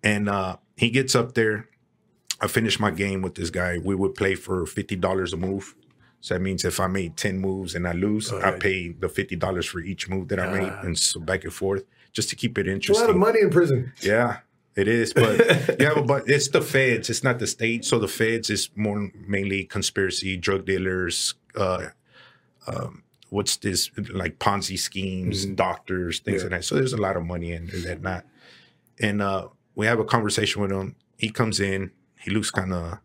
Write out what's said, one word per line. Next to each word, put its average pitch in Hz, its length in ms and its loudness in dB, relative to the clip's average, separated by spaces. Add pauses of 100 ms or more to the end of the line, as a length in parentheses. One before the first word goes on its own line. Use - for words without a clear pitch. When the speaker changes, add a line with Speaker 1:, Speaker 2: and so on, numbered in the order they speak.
Speaker 1:
And, 104 240 4
uh, 95 300 0 (180)
he 117 140 2
gets 131 260 0
up 120 200 2
there. 110 320 2 (720)
I 104 60 0
finished 113 320 2
my 104 120 4
game 95 300 -2
with 92 140 -6
this 85 160 -4
guy. 90 260 0
We 90 160 -2
would 95 220 0
play 98 180 2
for 90 320 -2
fifty 98 300 -4
dollars 92 360 0
a 87 60 -6
move. 95 380 -4 (460)
So - 120 -4
that 92 80 0
means 95 240 -2
if - 140 -2
I 95 80 2
made 90 280 -2
ten 95 240 -2
moves 95 360 -4
and 90 120 -2
I 87 60 0
lose, 104 400 0
I 95 180 0
Speaker 2:
Right. 90 80 -6
Speaker 1:
pay 95 300 0 (100)
the 92 100 -2
fifty 92 260 -4
dollars 90 320 -2
for 90 120 -6
each 90 300 -8
move 95 200 -4
that 98 100 0
I 90 120 -2
made, 98 220 -2
Speaker 2:
Ah. - 80 -12
Speaker 1:
and 87 160 -4
so - 220 0
back 92 240 -4
and 90 100 -8
forth, 98 300 -2 (300)
just - 180 -2
to - 40 -6
keep 120 220 -4
it - 40 0
Speaker 2:
It's 90 60 0
a 98 260 2
lot 220 80 6
Speaker 1:
interesting. 233 100 4
Speaker 2:
of 190 60 6
money 220 240 6
in 190 100 4
prison. 147 500 2
Speaker 1:
Yeah, 113 360 2 (380)
it 101 120 2
is. 113 260 2
But 110 240 6
Speaker 2:
<laughs> - 420 6
Speaker 1:
yeah, 147 140 6
but, 143 140 2
but 139 200 2
it's 139 200 4
the 156 160 4
feds. 123 480 2
It's - 120 -2
not 127 140 4
the 113 80 -2
state. 117 400 -2
So 120 140 4
the 101 80 0
feds 113 420 0
is 104 260 0
more 104 360 -2 (160)
mainly 98 380 0
conspiracy, 95 720 -2
drug 92 300 0
dealers, 92 720 -2 (200)
uh, 92 340 -2 (760)
um, - 360 -8 (260)
what's 98 280 -2
this, 95 340 -2 (200)
like, 90 280 -4
Ponzi 98 400 0
schemes, 95 680 -2
Speaker 2:
Mm-hmm. 95 100 -6
Speaker 1:
doctors, 92 640 -2
things 98 180 -2
Speaker 2:
Yeah. 92 120 -2
Speaker 1:
like - 20 -2 (100)
that. - 40 -10
So - 100 -2
there's 135 180 0
a 117 80 -4
lot 95 160 0
of 85 80 -4
money 85 260 -6
in, 85 180 -8
in 90 140 -8
that. 87 180 -8
Not. 92 240 -6 (720)
And, 104 220 0
uh, 98 280 -2 (260)
we 107 100 0
have 113 140 4
a 101 60 2
conversation 107 560 0
with 98 100 0
him. 95 240 -4 (220)
He 110 120 -2
comes 110 300 0
in. 95 320 0 (280)
He - 100 -10
looks 101 220 0
kinda. 92 540 -4